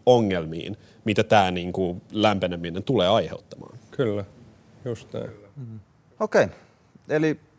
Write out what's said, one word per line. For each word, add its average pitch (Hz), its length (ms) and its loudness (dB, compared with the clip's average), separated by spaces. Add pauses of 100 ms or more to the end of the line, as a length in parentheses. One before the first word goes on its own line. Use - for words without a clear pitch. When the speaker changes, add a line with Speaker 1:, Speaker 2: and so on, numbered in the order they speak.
Speaker 1:
ongelmiin, 95 720 2 (280)
mitä 107 180 2
tää, 98 280 4
niinku, 90 500 -4 (100)
lämpeneminen 92 720 -2
tulee 98 240 2
aiheuttamaan. - 720 -4 (120)
Speaker 2:
Kyllä, 104 340 -4 (600)
just - 280 -12
näin. 117 160 -10 (260)
Speaker 3:
Mm. 113 240 -16 (400)
Okei, 202 280 2 (640)
eli 151 300 0 (200)